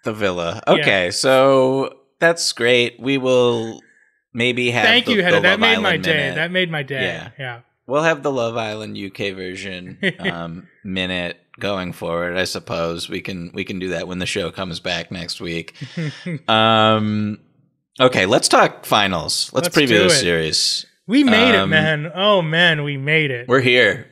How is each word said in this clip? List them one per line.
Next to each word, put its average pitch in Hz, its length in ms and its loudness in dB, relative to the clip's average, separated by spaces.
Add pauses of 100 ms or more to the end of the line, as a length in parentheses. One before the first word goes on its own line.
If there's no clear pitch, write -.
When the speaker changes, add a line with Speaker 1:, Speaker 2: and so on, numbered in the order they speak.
Speaker 1:
The 117 100 -6
villa. 90 540 -2
Speaker 2:
Yeah. 160 60 4
Speaker 1:
Okay, 104 380 2
so 131 840 2 (240)
that's 170 340 0
great. 120 460 2
We 135 180 -2
will 120 640 0 (520)
maybe 120 380 0
have 120 140 2
Speaker 2:
Thank 233 200 4
Speaker 1:
the, 247 80 0
Speaker 2:
you, 202 100 2
Hedda. 175 140 4
Speaker 1:
the 165 40 2
Speaker 2:
That 175 100 4
Speaker 1:
Love 202 80 0
Speaker 2:
made 226 200 2
my 208 100 0
Speaker 1:
Island 165 140 -2
Speaker 2:
day. 165 140 0
Speaker 1:
minute. 139 180 -4
Speaker 2:
That 165 160 -4
made 180 200 -2
my 151 120 -6
day. 135 200 -6
Speaker 1:
Yeah. - 340 -8
Speaker 2:
Yeah. 123 220 -12 (260)
Speaker 1:
We'll 143 180 0
have 160 200 0
the 147 80 0
Love 117 260 -2
Island 107 400 -6
U 98 140 -10
K 98 200 -6
version, 92 680 -12 (120)
Speaker 2:
<laughs> - 80 -16
Speaker 1:
um, 85 480 -8 (160)
minute 92 540 -6 (220)
going 95 320 -6
forward, 85 460 -6
I 92 80 0
suppose. 85 640 -6
We 87 120 -8
can, 87 320 -10
we 95 120 -8
can 95 140 -10
do 92 100 -6
that 85 180 -6
when 90 120 -8
the 90 60 -4
show 87 240 -4
comes 87 300 -10
back 85 320 -6
next 90 300 -10
week. 82 340 -8 (400)
Speaker 2:
<laughs> - 320 -10
Speaker 1:
Um, 110 920 2 (600)
okay, 123 260 4
let's 104 220 2
talk - 380 2
finals. 95 680 0
Let's - 120 0
Speaker 2:
Let's - 120 -2
Speaker 1:
preview 147 120 4
Speaker 2:
do 107 100 6
Speaker 1:
the 98 60 4
Speaker 2:
it. 90 60 4
Speaker 1:
series. 82 760 0 (220)
Speaker 2:
We 262 160 2
made 240 300 4
it, 196 60 4
Speaker 1:
Um, 196 120 0
Speaker 2:
man. 156 440 0
Oh, 196 260 2
man, 160 420 2
we 143 140 -4
made 147 340 0
it. 123 180 -8
Speaker 1:
We're 127 120 6
here. 120 500 4